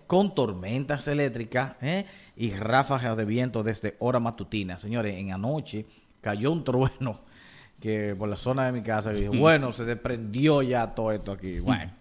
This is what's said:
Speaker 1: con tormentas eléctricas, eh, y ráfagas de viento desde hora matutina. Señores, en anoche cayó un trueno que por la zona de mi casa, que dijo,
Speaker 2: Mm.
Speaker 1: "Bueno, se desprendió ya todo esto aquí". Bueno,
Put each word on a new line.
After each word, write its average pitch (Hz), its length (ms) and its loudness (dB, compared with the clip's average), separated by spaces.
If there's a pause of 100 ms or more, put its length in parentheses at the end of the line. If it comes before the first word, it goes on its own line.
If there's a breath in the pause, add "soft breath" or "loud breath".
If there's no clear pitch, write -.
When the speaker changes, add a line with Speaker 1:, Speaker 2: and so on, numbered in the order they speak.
Speaker 1:
con 190 280 4
tormentas 127 720 -2
eléctricas, 131 720 0
eh, 180 240 -2 (320 loud breath)
y 113 160 -2
ráfagas 120 640 2
de 110 80 0
viento 113 380 0
desde 107 360 -2
hora 123 220 2
matutina. 104 580 -4
Señores, 107 400 -4
en 98 140 -4
anoche 110 540 -4 (340 soft breath)
cayó 107 320 0
un 165 120 -2
trueno 127 540 0 (640 loud breath)
que 107 360 -2
por 104 120 -4
la 101 80 -4
zona 131 300 0
de 127 60 0
mi 120 100 -4
casa, 107 280 -2
que 104 120 0
dijo, 104 120 0
Speaker 2:
Mm. 131 60 4
Speaker 1:
"Bueno, 143 320 6
se 117 120 -6
desprendió 120 800 2
ya 123 320 0
todo 110 160 0
esto 98 220 -4
aquí". 92 260 -8
Bueno, 82 280 0 (140)